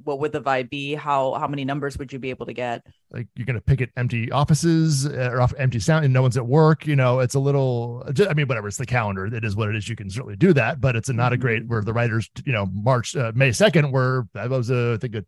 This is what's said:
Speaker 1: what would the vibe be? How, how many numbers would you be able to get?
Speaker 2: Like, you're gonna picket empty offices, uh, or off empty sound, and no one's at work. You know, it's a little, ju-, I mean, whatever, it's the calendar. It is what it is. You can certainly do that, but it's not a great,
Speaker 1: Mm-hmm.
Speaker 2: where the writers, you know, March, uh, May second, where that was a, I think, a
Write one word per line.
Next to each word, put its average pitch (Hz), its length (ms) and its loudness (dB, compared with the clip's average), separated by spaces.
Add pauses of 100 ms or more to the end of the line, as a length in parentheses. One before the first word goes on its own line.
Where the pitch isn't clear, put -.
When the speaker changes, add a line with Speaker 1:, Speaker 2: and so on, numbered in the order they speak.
Speaker 1:
what 143 160 -4
would 151 100 -2
the 151 100 -6
vibe 131 300 -2
be? 143 240 -6
How, 143 400 0
how 147 140 -4
many 143 160 -4
numbers 139 340 -4
would 139 140 -12
you 131 80 -10
be 127 100 -6
able 120 160 -10
to 120 60 -8
get? 120 340 -6 (240)
Speaker 2:
Like, 120 240 -10
you're 120 100 -8
gonna 113 160 -4
picket 131 360 0
empty 123 340 -2
offices, 156 760 2
uh, 127 280 -4
or 123 80 0
off 123 180 4
empty 123 220 0
sound, 160 240 2
and 131 100 4
no 127 80 6
one's 127 140 2
at 120 100 -2
work. 156 400 6
You 151 80 2
know, 127 240 4
it's 127 160 0
a 139 60 2
little, 127 720 0
ju-, 202 160 4
I 165 60 -2
mean, 147 120 2
whatever, 110 220 -4
it's 98 80 -6
the 123 100 -8
calendar. 101 400 0
It 113 180 -4
is 101 120 -2
what 107 120 0
it 110 60 -2
is. 104 140 -6
You 117 80 -6
can 101 120 -12
certainly 101 280 -8
do 175 160 6
that, 131 280 2
but 123 140 2
it's 113 140 -2
not 120 240 0
a 123 40 2
great, 117 260 0
Speaker 1:
Mm-hmm. 110 60 -12
Speaker 2:
where 110 140 -2
the 110 100 -2
writers, 113 380 0 (160)
you 139 60 -2
know, 101 140 0
March, 104 500 -2
uh, 117 180 -2
May 135 160 2
second, 147 400 4
where 127 440 0
that 107 140 -6
was 127 220 -2
a, 120 220 0
I 113 60 -2
think, 110 180 -8
a 101 120 -6